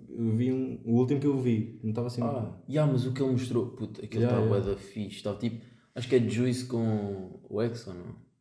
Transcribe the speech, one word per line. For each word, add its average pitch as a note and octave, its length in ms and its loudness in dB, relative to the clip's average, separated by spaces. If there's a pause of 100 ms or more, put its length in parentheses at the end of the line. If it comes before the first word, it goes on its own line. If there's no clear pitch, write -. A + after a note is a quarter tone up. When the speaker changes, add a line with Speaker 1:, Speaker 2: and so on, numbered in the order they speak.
Speaker 1:
eu A2+ 220 0
vi B2 220 2
um, C3 320 -4
o A#2 80 2
último B2+ 260 4
que C#3+ 80 2
eu C#3+ 100 4
vi, A#2+ 460 0
não A2 60 -2
estava A#2+ 180 -2
assim A#2+ 140 -4
Speaker 2:
Ah, A#2 360 -2 (120)
yeah, D3 200 4
mas B2 160 2
o B2+ 60 0
que B2+ 100 -2
ele C3 120 4
mostrou, A#2 380 0
puto, - 300 -10
aquilo A2 220 0
Speaker 1:
Yeah, A2 160 4
Speaker 2:
tá A2 60 4
Speaker 1:
yeah. G2+ 200 4
Speaker 2:
bué G2 80 -2
da G2 60 -6
fixe, - 420 -8
tava G2+ 160 -4
tipo, A#2 240 -4 (320)
acho B2 140 -8
que C#3 80 4
é A#2 140 6
Juice B2 380 0
com G2+ 840 -2
o G#2 140 -2
X A#2 240 -4
ou F#2+ 80 -10
não? F2 300 -14 (160)